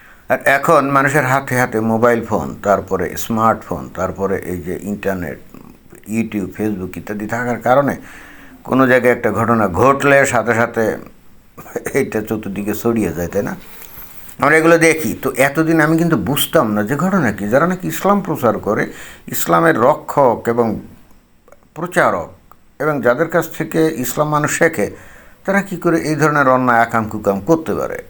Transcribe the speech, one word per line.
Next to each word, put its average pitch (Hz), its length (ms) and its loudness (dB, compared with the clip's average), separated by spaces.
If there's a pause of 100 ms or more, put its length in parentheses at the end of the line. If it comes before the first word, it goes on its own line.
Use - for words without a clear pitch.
(300)
আর 131 160 0
এখন 139 460 4
মানুষের 139 340 2
হাতে 131 360 0
হাতে 120 200 0
মোবাইল 113 440 2
ফোন, 80 380 -4
তারপরে 92 540 0
স্মার্টফোন, 104 800 -2
তারপরে 92 420 -4
এই 87 240 -6
যে 85 220 -6
ইন্টারনেট, 92 560 -6 (720)
YouTube, 107 520 -4
Facebook 92 380 -4
ইত্যাদি 104 280 -8
থাকার 117 340 -4
কারণে 127 360 2 (680)
কোনো 131 220 2
জায়গায় 123 300 4
একটা 107 160 -2
ঘটনা 110 360 0
ঘটলে 135 580 4
সাথে 117 280 0
সাথে 113 420 0 (960)
এটা 135 260 -2
চতুর্দিকে 104 540 -4
ছড়িয়ে 110 380 0
যায়, 85 160 -6
তাই 95 140 -2
না? - 140 -6 (800)
আমরা 143 180 4
এগুলো 165 220 4
দেখি। 151 440 0
তো 131 80 -2
এতদিন 160 500 2
আমি 160 180 4
কিন্তু 165 180 2
বুঝতাম 117 560 0
না 104 100 0
যে 113 140 -4
ঘটনা 170 360 0
কী। 98 160 -6
যারা 135 180 2
নাকি 180 220 -4
ইসলাম 196 320 0
প্রচার 123 380 0
করে, 110 340 -2 (340)
ইসলামের 165 520 2
রক্ষক 127 680 2
এবং 117 340 0 (920)
প্রচারক, 135 580 -2 (460)
এবং 143 240 -2
যাদের 127 260 2
কাছ 165 300 -2
থেকে 160 280 0
ইসলাম 151 420 -4
মানুষ 151 300 -2
শেখে, 160 320 0 (540)
তারা 196 180 0
কী 196 140 -8
করে 165 240 0
এই 151 140 -2
ধরনের 147 340 2
অন্যায় 127 320 4
আকাম 113 280 0
কুকাম 101 320 -2
করতে 160 340 0
পারে? 65 360 -4